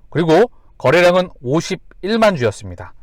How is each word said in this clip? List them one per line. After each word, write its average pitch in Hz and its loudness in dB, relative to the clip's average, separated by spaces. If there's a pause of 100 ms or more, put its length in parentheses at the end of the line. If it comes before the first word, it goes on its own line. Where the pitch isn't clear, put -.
그리고 165 2 (280)
거래량은 175 2 (120)
오십일만 185 -4
주였습니다. 101 -8